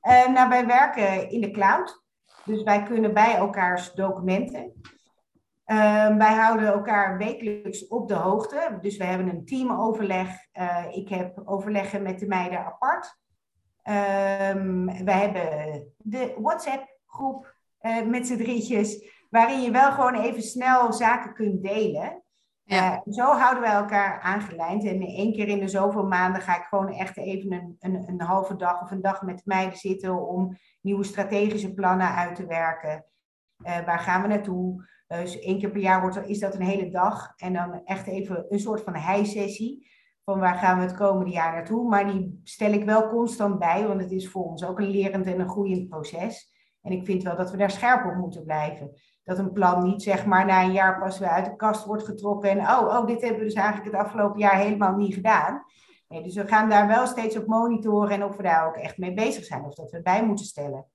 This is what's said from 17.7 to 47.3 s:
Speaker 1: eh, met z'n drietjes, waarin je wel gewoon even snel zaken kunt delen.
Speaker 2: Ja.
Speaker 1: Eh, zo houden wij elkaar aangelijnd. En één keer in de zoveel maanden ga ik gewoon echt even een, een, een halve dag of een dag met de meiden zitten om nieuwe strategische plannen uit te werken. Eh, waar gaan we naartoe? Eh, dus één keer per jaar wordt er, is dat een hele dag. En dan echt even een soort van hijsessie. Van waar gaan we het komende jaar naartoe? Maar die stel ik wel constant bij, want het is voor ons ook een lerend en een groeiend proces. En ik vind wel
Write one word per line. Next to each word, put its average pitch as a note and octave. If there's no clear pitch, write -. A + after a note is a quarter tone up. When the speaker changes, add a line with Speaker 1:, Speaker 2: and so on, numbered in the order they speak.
Speaker 1:
eh, A3+
met A#3+
z'n B3
drietjes, A3+
waarin A#3
je A#3+
wel C4+
gewoon B3+
even A3+
snel B3+
zaken A#3
kunt F#3+
delen. G3+
Speaker 2:
Ja. F#3
Speaker 1:
Eh, G3+
zo A#3+
houden B3
wij A3
elkaar G3+
aangelijnd. F#3
En F#3+
één G3
keer G#3
in G3+
de G3
zoveel G3
maanden F#3
ga F3+
ik F3+
gewoon F#3+
echt F#3
even F#3+
een, F3
een, F#3
een F3+
halve F#3+
dag F3
of -
een F#3+
dag G3
met F#3
de -
meiden F#3+
zitten F#3
om F#3
nieuwe G3+
strategische G3+
plannen F#3
uit F3
te F#3
werken. D#3+
Eh, F3
waar E3+
gaan F#3
we G3+
naartoe? F#3
Eh, E3+
dus F3+
één F#3+
keer G3+
per G3+
jaar F#3
wordt F#3
er, G3
is G#3
dat G3
een F#3
hele F#3
dag. F#3+
En F#3
dan F3
echt G3
even F#3
een G3+
soort G#3+
van F3
hijsessie. G3+
Van F#3+
waar F3+
gaan F#3
we F#3
het F3+
komende F#3+
jaar E3
naartoe? A3
Maar G3+
die F#3+
stel -
ik G3+
wel A3
constant G#3+
bij, F3
want G3
het F#3
is F#3
voor F#3
ons E3
ook F#3+
een G3
lerend G3
en F#3
een F#3
groeiend F#3+
proces. E3
En -
ik F#3
vind F#3
wel F3